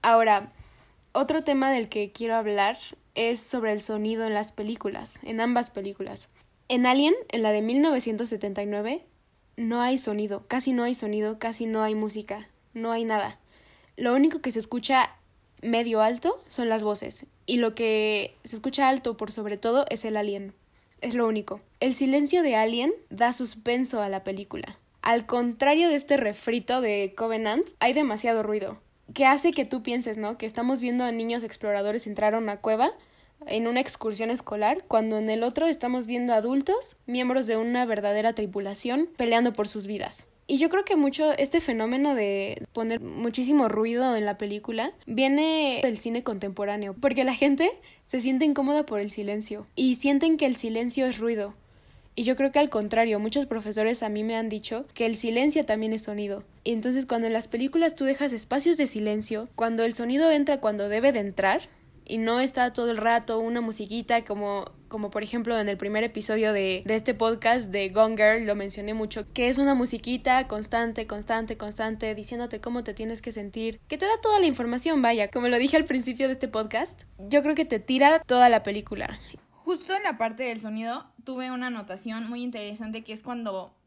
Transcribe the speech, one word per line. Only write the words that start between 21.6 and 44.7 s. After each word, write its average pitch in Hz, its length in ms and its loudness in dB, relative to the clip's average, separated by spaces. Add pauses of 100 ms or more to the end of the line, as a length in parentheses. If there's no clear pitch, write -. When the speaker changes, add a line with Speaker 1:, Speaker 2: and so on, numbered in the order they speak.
Speaker 1:
El 254 140 2
silencio 285 480 4
de 269 140 4
Alien 233 380 2 (180)
da 233 200 2
suspenso 240 680 -2
a 202 80 -2
la 190 140 -4
película. 196 560 -10 (240)
Al 233 240 2
contrario 269 600 4
de 294 80 4
este 277 200 2
refrito 233 640 -2
de 202 340 0
Covenant, 226 520 0 (120)
hay - 140 4
demasiado 233 480 2
ruido, 214 400 -4 (320)
que 269 140 6
hace 285 240 6
que 277 140 0
tú 226 180 -4
pienses, 240 340 -4
¿no?, 214 220 -6
que 220 80 -6
estamos 240 340 0
viendo 247 220 0
a 240 80 0
niños 226 320 -2
exploradores 214 640 -2
entrar 208 260 2
a 226 60 0
una 208 180 -4
cueva 226 340 2 (540)
en 226 220 -2
una 247 140 2
excursión 226 480 -4
escolar, 226 580 -2
cuando 220 300 2
en 220 120 -2
el 226 140 0
otro 247 240 0
estamos 254 380 -2
viendo 240 260 -2
adultos, 269 640 0 (120)
miembros 254 380 0
de 220 120 0
una 240 280 0
verdadera 214 460 0
tripulación, 214 840 -2
peleando 233 340 4
por 214 160 -2
sus 208 180 -8
vidas. - 400 -8 (220)
Y 285 120 0
yo 320 100 4
creo 381 160 2
que 403 100 2
mucho 294 380 2
este 277 260 2
fenómeno 254 560 0
de 202 560 -2
poner 226 300 -4
muchísimo 247 640 2
ruido 233 480 2
en 214 100 0
la 202 120 -2
película 220 560 -4 (120)